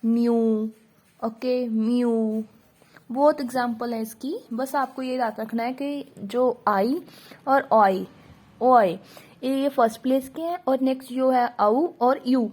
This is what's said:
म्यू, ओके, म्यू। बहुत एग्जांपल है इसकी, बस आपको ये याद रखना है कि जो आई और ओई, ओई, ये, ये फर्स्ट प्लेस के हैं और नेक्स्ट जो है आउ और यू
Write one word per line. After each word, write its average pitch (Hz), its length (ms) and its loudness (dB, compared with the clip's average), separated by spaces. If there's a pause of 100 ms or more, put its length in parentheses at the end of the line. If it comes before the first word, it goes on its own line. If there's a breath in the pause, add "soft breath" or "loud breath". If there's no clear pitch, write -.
म्यू, 226 640 2 (560)
ओके, 247 440 -4
म्यू। 220 760 0 (680 soft breath)
बहुत 294 300 2
एग्जांपल 240 520 -4
है 226 80 -4
इसकी, 254 340 -8 (180)
बस 262 220 -6
आपको 262 260 -4
ये 254 160 -4
याद 226 220 -2
रखना 220 240 -6
है 247 100 -4
कि 277 460 -8
जो 233 480 -2
आई 208 340 0 (460 loud breath)
और 269 240 2
ओई, 196 360 4 (540 loud breath)
ओई, 240 300 6 (520 loud breath)
ये, 269 180 -2
ये 277 80 0
फर्स्ट 233 320 0
प्लेस 262 280 0
के - 120 -12
हैं 339 260 -6
और 262 140 0
नेक्स्ट 262 320 -2
जो 262 160 0
है 247 300 0
आउ 233 280 2 (140)
और 269 260 2
यू 247 260 0